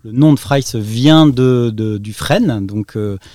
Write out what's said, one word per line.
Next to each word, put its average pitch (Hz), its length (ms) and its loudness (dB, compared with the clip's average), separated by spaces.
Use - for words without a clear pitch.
le 110 80 -16
nom 147 220 4
de 135 60 0
Fraisse - 360 -4
vient 127 520 4
de, 123 460 2
de, 107 240 -4
du 104 140 -10
frêne, 143 540 -2
donc, 104 320 -8
euh, 104 200 -6